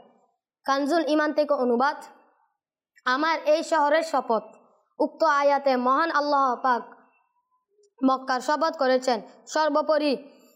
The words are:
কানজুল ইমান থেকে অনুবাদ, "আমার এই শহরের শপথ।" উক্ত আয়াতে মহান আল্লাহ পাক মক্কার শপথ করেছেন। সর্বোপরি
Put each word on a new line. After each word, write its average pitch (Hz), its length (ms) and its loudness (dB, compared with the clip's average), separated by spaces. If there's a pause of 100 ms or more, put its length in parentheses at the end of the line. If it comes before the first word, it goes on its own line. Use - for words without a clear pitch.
(640)
কানজুল 285 420 0
ইমান 302 260 0
থেকে 294 200 0
অনুবাদ, 262 440 0 (1080)
"আমার 294 400 0
এই 302 180 2
শহরের 311 400 2
শপথ।" 247 400 -2 (560)
উক্ত - 240 -2
আয়াতে 285 520 2
মহান 269 360 0
আল্লাহ 285 440 0
পাক 254 260 0 (1200)
মক্কার 262 360 -2
শপথ 302 360 -2
করেছেন। 254 440 0 (260)
সর্বোপরি 302 840 0 (240)